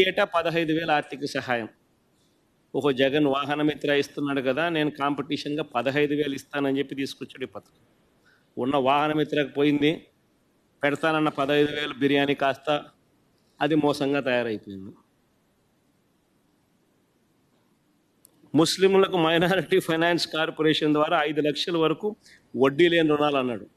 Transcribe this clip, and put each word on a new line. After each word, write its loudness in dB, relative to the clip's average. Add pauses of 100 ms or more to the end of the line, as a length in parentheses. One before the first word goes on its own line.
ఏటా 2
పదహైదు 0
వేల -2
ఆర్థిక -2
సహాయం. -4 (1080)
ఓహో, 2
జగన్ 2
వాహనమిత్ర 0
ఇస్తున్నాడు -2
కదా, 0
నేను 0
కాంపిటీషన్గా -4
పదహైదు 0
వేలు -2
ఇస్తానని -2
చెప్పి -6
తీసుకొచ్చాడు -10
ఈ -8
పథకం. -18 (760)
ఉన్న -2
వాహనమిత్రకు 0
పోయింది, 0 (760)
పెడతానన్న 0
పదహైదు 0
వేలు -6
బిర్యానీ 2
కాస్త -2 (760)
అది 0
మోసంగా 0
తయారైపోయింది. -4 (3500)
ముస్లింలకు 2
మైనారిటీ 2
ఫైనాన్స్ 0
కార్పొరేషన్ 0
ద్వారా 2
ఐదు -2
లక్షల -2
వరకు 0 (400)
వడ్డీ 4
లేని 2
రుణాలు 2
అన్నాడు. -4 (100)